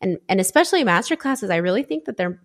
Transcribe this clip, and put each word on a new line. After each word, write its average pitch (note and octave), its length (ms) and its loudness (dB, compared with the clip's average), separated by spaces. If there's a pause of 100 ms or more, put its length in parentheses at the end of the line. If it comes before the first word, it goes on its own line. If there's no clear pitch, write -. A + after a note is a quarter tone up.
and, F3+ 180 -2 (100)
and F#3+ 100 2
especially D#4+ 440 2
master G3+ 320 2
classes, C4+ 340 -4
I F3 80 0
really F3+ 260 0
think D#4 220 -6
that B3 100 -8
they're F3+ 300 -4